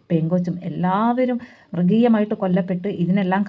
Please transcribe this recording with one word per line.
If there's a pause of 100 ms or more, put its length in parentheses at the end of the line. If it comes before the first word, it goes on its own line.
പെങ്കൊച്ചും (140)
എല്ലാവരും (360)
മൃഗീയമായിട്ട്
കൊല്ലപ്പെട്ട് (160)
ഇതിനെല്ലാം